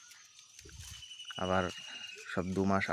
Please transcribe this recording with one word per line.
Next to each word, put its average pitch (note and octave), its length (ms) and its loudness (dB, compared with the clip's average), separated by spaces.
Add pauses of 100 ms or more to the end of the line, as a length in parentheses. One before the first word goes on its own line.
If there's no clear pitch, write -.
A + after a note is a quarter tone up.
(1400)
আবার F#2 200 4 (680)
সব F2+ 140 0 (100)
দু F#2+ 140 6
মাস G2 240 6